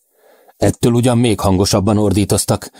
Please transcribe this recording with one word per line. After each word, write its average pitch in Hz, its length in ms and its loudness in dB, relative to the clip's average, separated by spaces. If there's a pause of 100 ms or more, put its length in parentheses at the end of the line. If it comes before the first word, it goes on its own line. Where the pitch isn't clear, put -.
(560)
Ettől 113 360 -2
ugyan 120 260 0
még 117 220 0
hangosabban 101 580 0
ordítoztak, 101 800 -2